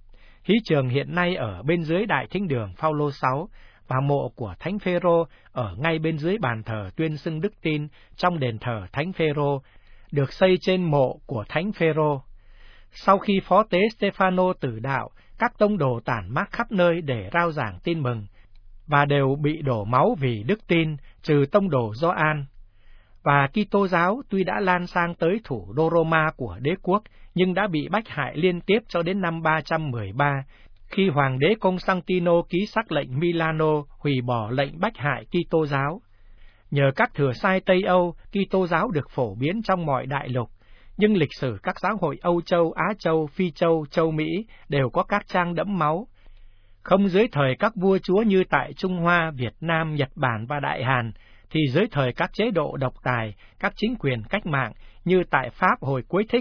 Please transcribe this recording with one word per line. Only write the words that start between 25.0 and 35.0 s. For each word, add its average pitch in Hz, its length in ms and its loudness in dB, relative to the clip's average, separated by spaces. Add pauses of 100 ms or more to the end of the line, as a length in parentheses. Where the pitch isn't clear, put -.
tới 180 280 0
thủ 101 300 -8
đô 156 160 2
Roma 160 460 2
của 98 260 -8
đế 139 100 0 (100)
quốc, 196 220 0 (320)
nhưng 185 180 2
đã 196 140 0
bị 151 240 -2
bách 220 160 -2
hại 143 300 -6
liên 175 240 0
tiếp 208 260 2
cho 170 160 -2
đến 190 180 -2
năm 165 200 -2
ba 156 200 2
trăm 156 300 -2
mười 104 220 -6
ba, 139 300 0 (460)
khi 196 200 2
hoàng 135 300 0
đế 170 200 4
Constantino 180 920 0
ký 180 160 0
sắc 220 260 -4
lệnh 139 280 -2
Milano 160 640 0 (160)
hủy 139 220 0
bỏ 120 300 -2
lệnh 143 280 -2
bách 214 180 -2
hại 127 280 -4